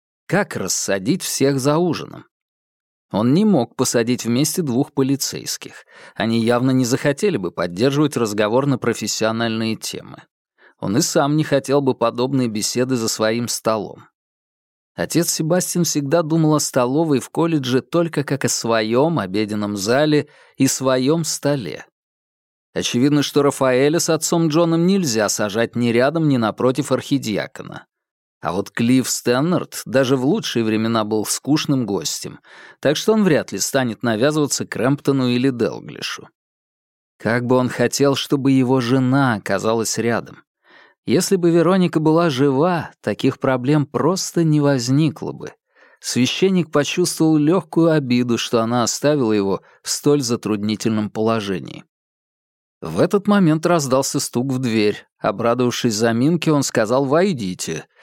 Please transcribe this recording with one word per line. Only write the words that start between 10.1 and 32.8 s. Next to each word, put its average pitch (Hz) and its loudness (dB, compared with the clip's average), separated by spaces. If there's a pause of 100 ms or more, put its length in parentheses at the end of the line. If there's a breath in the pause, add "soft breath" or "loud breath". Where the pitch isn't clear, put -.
Он 101 -2
и - 4
сам 151 0
не 156 2
хотел 139 0
бы 131 2
подобной 123 0
беседы 120 -2
за 113 -2
своим 110 -2
столом. - -4 (880)
Отец 147 0
Себастьян 175 0
всегда 151 0
думал 156 2
о 147 2
столовой 135 0
в - -10
колледже 147 0
только 165 -2
как 135 -4
о 120 0
своём 117 2
обеденном 104 -2
зале 143 2 (300 soft breath)
и 135 4
своём 131 0
столе. 139 -4 (840)
Очевидно, 135 0
что 143 0
Рафаэля 139 2
с - -2
отцом 165 0
Джоном 165 2
нельзя 135 2
сажать 107 -2
ни 120 0
рядом, 147 2
ни 135 4
напротив 123 0
архидиакона. 113 -4 (540)
А 82 -4
вот 98 -4
Клифф 123 2
Стэннард 131 -2
даже 131 2
в 127 -2
лучшие 120 0
времена 110 0
был 107 -2
скучным 139 -2
гостем, - -6 (420 loud breath)